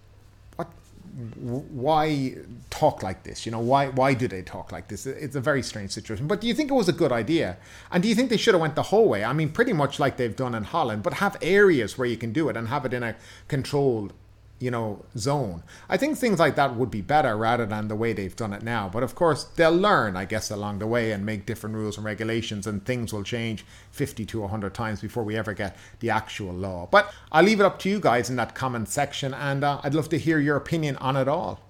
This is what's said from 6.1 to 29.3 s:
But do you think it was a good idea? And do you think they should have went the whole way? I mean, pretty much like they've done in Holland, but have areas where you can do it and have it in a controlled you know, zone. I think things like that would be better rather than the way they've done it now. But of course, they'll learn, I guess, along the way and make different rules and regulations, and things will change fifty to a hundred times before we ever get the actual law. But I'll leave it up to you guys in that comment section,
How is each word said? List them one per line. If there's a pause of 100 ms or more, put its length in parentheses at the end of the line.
But
do
you
think
it
was
a
good
idea? (340)
And
do
you
think
they
should
have
went
the
whole
way?
I
mean,
pretty
much
like
they've
done
in
Holland,
but
have
areas
where
you
can
do
it
and
have
it
in
a (320)
controlled (460)
you
know, (120)
zone. (240)
I
think
things
like
that
would
be
better
rather
than
the
way
they've
done
it
now.
But
of
course,
they'll
learn,
I
guess,
along
the
way
and
make
different
rules
and
regulations,
and
things
will
change (260)
fifty
to
a
hundred
times
before
we
ever
get (240)
the
actual
law.
But (180)
I'll
leave
it
up
to
you
guys
in
that
comment
section,